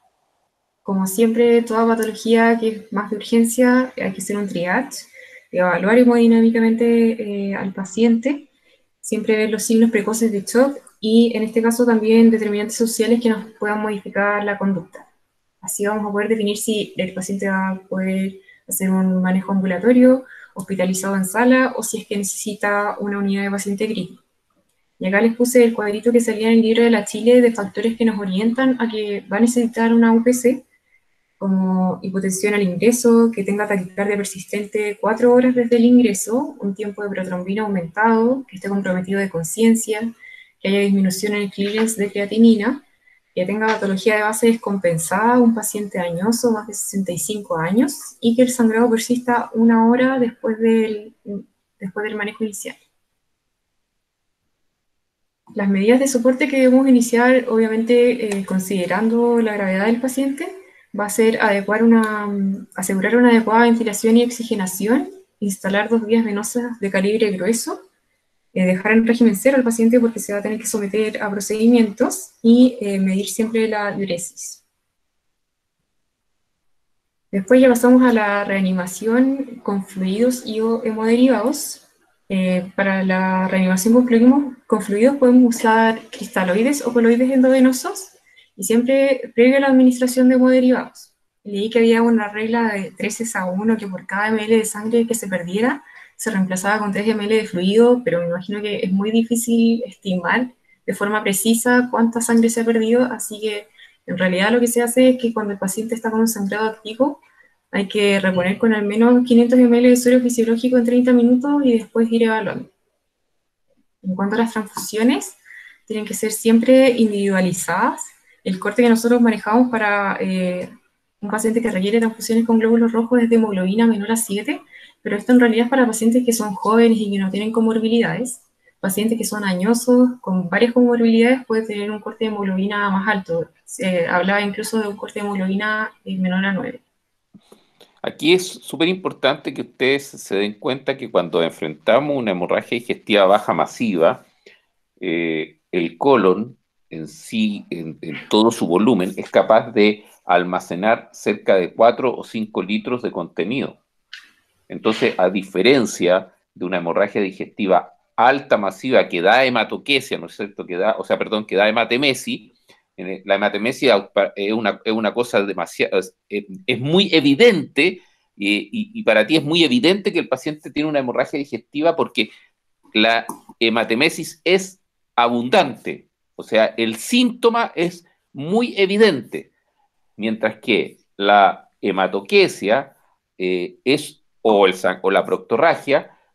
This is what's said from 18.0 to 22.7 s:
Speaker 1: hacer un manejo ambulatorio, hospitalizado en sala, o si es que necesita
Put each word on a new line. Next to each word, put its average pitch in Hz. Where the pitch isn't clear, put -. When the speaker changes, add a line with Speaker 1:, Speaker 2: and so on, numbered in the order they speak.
Speaker 1:
hacer 190
un 185
manejo 185
ambulatorio, 233
hospitalizado 190
en 190
sala, 254
o 233
si 220
es 190
que 208
necesita 202